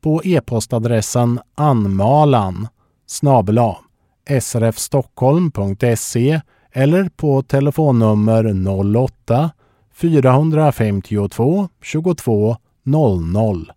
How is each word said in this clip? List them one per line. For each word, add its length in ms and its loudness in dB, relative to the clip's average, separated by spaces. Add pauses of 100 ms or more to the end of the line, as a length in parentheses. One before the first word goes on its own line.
på 220 -2
e-postadressen 1160 -2 (160)
anmalan 1120 2 (400)
snabel 500 2
A 200 0 (480)
S 300 -4
R 60 0
F 160 0
stockholm 720 -2
punkt 320 -4 (140)
se 440 -2 (300)
eller 380 0
på 320 -2
telefonnummer 1000 2
noll 540 -2
åtta, 540 -2 (420)
fyrahundrafemtiotvå, 1700 0 (140)
tjugotvå, 760 -2 (260)
noll 420 0
noll. 520 -2